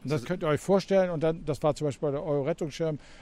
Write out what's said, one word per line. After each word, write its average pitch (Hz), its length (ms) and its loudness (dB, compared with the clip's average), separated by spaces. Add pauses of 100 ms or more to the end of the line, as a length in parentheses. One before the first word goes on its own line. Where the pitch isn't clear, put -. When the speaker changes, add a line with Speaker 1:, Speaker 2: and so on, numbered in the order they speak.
Speaker 1:
Und 127 80 -4
das 147 100 0
Speaker 2:
Also - 60 -12
Speaker 1:
könnt 185 160 -4
ihr 160 40 0
euch 147 140 2
vorstellen. 190 480 2
Und 160 120 -2
dann, 165 240 0
das 147 160 -4
war 151 140 2
zum 151 120 -2
Beispiel 143 200 -2
bei 143 40 0
der 147 120 -4
Euro-Rettungsschirm. 156 760 -2 (220)